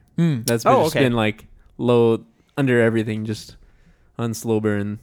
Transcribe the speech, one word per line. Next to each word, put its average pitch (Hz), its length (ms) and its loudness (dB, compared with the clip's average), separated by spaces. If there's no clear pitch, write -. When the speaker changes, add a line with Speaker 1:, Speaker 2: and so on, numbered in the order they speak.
Speaker 1:
Mm. 151 280 -2
Speaker 2:
That's 117 200 0
Speaker 3:
Oh, 220 180 4
Speaker 2:
just 156 120 -2
Speaker 3:
okay. 143 100 2
Speaker 2:
been, 120 80 0
like, 107 320 -2
low 117 480 2
under 127 240 2
everything, 110 440 0
just - 300 -10
on 117 160 -4
slow 110 260 -2
burn 104 440 -4